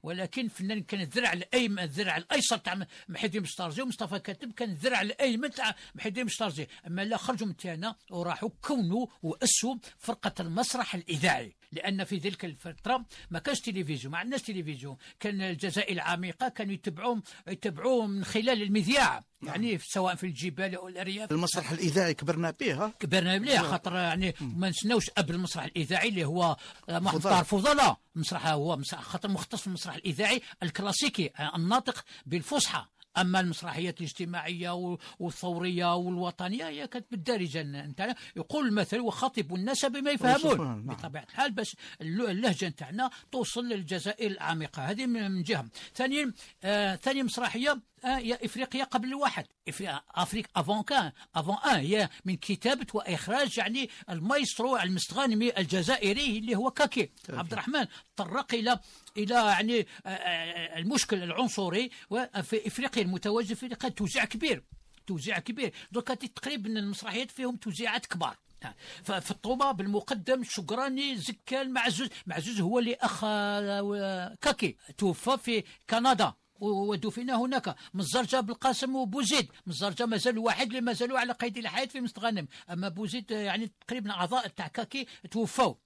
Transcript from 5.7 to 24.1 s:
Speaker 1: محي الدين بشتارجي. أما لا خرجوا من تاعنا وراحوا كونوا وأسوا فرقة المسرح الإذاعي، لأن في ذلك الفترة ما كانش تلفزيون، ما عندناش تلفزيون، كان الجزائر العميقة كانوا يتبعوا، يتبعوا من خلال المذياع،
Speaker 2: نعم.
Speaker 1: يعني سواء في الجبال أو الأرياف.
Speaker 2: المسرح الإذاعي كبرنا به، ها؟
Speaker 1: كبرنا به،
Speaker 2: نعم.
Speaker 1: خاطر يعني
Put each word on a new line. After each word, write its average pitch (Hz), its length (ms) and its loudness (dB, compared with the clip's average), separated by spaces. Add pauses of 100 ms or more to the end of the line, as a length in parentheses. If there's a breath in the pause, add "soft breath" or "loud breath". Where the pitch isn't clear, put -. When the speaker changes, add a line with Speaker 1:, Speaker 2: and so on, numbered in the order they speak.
Speaker 1:
محي - 140 -6
الدين 226 180 -2
بشتارجي. 175 420 -2 (180 loud breath)
أما 180 180 -2
لا 202 120 0
خرجوا 220 300 0
من 190 100 -4
تاعنا 185 400 -6 (140)
وراحوا 175 400 -2 (120)
كونوا 226 440 2 (160 loud breath)
وأسوا 233 540 2 (220 loud breath)
فرقة - 420 -4
المسرح 208 540 -2
الإذاعي، 139 600 0 (160 soft breath)
لأن 190 320 -2
في 202 140 -2
ذلك 185 260 -4
الفترة 175 600 -4 (260 loud breath)
ما 165 80 -4
كانش 277 220 0
تلفزيون، 151 520 -4
ما 170 60 -2
عندناش 247 240 -2
تلفزيون، 147 540 -6 (240 loud breath)
كان 196 220 -2
الجزائر 190 500 -2
العميقة 175 560 -2
كانوا 196 260 -4
يتبعوا، 202 460 -2 (280 loud breath)
يتبعوا 214 580 0
من 196 180 -2
خلال 220 380 2
المذياع، 208 640 4 (180)
Speaker 2:
نعم. 151 120 -6
Speaker 1:
يعني 208 240 0
سواء 185 360 0
في 185 120 -6
الجبال 180 480 -4
أو 185 140 -8
الأرياف. 190 440 -4
Speaker 2:
المسرح 160 380 0
الإذاعي 165 440 4
كبرنا 160 460 0
به، 185 240 2
ها؟ 214 160 -2
Speaker 1:
كبرنا 185 380 4
به، 262 160 4
Speaker 2:
نعم. 175 100 6
Speaker 1:
خاطر 175 320 0
يعني 180 440 2